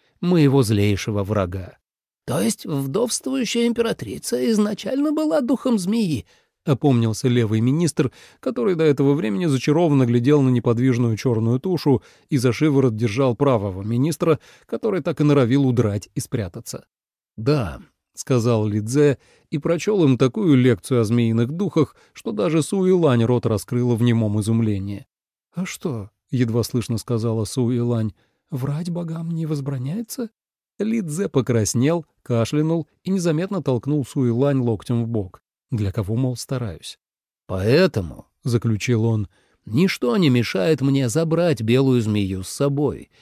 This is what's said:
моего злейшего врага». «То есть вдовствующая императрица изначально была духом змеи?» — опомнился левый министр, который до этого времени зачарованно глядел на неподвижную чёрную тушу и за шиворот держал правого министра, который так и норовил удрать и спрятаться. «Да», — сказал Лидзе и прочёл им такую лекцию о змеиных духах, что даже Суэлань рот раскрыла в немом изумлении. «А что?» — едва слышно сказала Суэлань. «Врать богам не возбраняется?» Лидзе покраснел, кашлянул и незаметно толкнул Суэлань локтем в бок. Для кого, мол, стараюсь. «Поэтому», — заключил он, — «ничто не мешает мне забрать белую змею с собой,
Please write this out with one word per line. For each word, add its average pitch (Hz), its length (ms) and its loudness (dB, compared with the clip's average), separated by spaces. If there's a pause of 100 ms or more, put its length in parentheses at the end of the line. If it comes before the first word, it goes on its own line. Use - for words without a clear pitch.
(200)
моего 147 420 4
злейшего 101 640 0
врага». 92 540 -4 (460)
«То 143 160 -4
есть 214 260 -4
вдовствующая 226 1000 -2
императрица 233 880 -4
изначально 220 600 -2
была 311 280 0
духом 240 380 0
змеи?» — 185 460 -2 (400)
опомнился 120 640 2
левый 113 340 2
министр, 143 520 0 (260)
который 233 380 -2
до 160 80 0
этого 143 300 4
времени 180 320 -2
зачарованно 143 600 2
глядел 123 340 4
на 131 100 4
неподвижную 120 640 2
чёрную 113 420 0
тушу 147 440 0 (260)
и 156 80 -2
за 123 160 2
шиворот 135 420 2
держал 117 400 0
правого 101 480 0
министра, 139 560 0 (280)
который 208 360 -4
так 160 180 -6
и 156 40 4
норовил 139 420 4
удрать 110 480 0
и - 60 -4
спрятаться. - 680 -10 (500)
«Да», — 113 460 -2 (320)
сказал 117 540 0
Лидзе 120 500 2 (320)
и 156 80 -4
прочёл 175 460 0
им 135 120 4
такую 143 380 2
лекцию 127 460 2
о 113 40 2
змеиных 117 460 0
духах, 165 460 -2 (160)
что - 180 -10
даже 180 320 0
Суэлань 180 640 2
рот 120 220 0
раскрыла 120 500 0
в 110 60 0
немом 113 380 2
изумлении. 101 640 -2 (460)
«А 180 140 -6
что?» — 113 440 -10 (200)
едва 120 320 0
слышно 113 360 -4
сказала 113 460 -4
Суэлань. 120 680 -2 (380)
«Врать 147 400 -6
богам 165 420 -8
не 165 140 -4
возбраняется?» 147 840 -6 (480)
Лидзе 196 500 -4
покраснел, 123 800 0 (160)
кашлянул 151 640 0 (160)
и 180 60 -6
незаметно 175 520 0
толкнул 139 420 0
Суэлань 135 540 0
локтем 117 460 -2
в 113 40 -6
бок. 104 340 -6 (280)
Для 104 220 -2
кого, 104 240 -4
мол, 127 200 -2
стараюсь. 120 600 -10 (480)
«Поэтому», — 101 800 0 (180)
заключил 117 600 0
он, — 110 240 0 (380)
«ничто 185 500 0
не 170 140 4
мешает 151 500 2
мне 135 280 0
забрать 160 540 0
белую 123 380 4
змею 104 420 -2
с 92 60 -12
собой, 139 640 -4 (120)